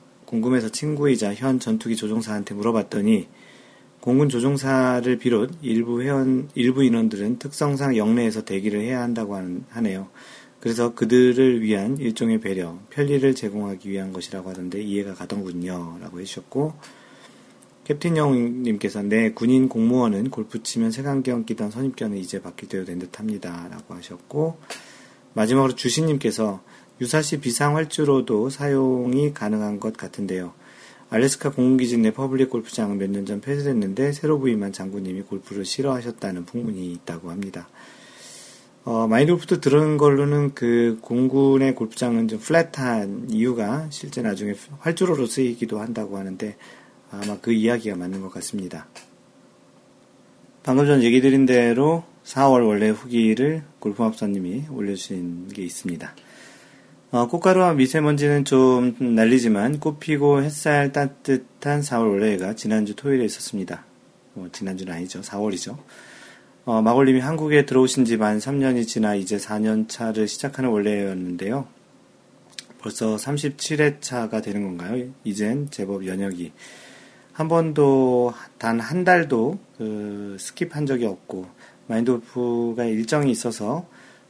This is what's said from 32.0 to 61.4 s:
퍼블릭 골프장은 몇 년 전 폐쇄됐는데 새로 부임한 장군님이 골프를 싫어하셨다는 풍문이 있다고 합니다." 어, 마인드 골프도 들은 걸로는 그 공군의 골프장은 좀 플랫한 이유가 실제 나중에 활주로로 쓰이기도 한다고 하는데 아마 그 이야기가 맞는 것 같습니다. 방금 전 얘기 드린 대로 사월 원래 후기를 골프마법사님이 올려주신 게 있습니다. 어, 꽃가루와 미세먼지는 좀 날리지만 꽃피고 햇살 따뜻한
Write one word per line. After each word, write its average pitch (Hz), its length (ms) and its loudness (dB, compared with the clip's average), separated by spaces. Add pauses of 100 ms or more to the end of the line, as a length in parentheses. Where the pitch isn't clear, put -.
퍼블릭 131 380 0
골프장은 107 480 -4
몇 98 120 -2
년 98 160 -4
전 104 140 -6
폐쇄됐는데 135 720 -2
새로 147 300 0
부임한 107 320 -2
장군님이 95 500 -8
골프를 98 420 -10
싫어하셨다는 113 840 -6
풍문이 104 460 -8
있다고 85 380 -12
합니다." 92 380 -10 (1160)
어, 113 220 0
마인드 139 240 4
골프도 170 280 0
들은 151 360 4
걸로는 143 580 4
그 117 460 2
공군의 135 760 4
골프장은 117 540 -2
좀 107 100 -4
플랫한 123 920 0
이유가 117 600 -2
실제 143 320 -10
나중에 104 320 -4 (240)
활주로로 165 480 0
쓰이기도 117 540 -2
한다고 107 380 -8
하는데 98 380 -8 (540)
아마 101 300 -8
그 117 120 0
이야기가 110 440 0
맞는 92 240 -8
것 92 100 -12
같습니다. 90 560 -10 (1800)
방금 135 240 4
전 139 160 6
얘기 117 180 6
드린 135 260 6
대로 127 580 4 (180)
사월 131 400 4
원래 107 260 4
후기를 120 760 2 (160)
골프마법사님이 107 920 -4
올려주신 92 760 -8
게 98 140 -10
있습니다. 85 520 -8 (960)
어, 120 160 2
꽃가루와 180 480 4
미세먼지는 147 680 2
좀 127 560 4
날리지만 117 800 4
꽃피고 147 640 2
햇살 143 500 2
따뜻한 143 880 -2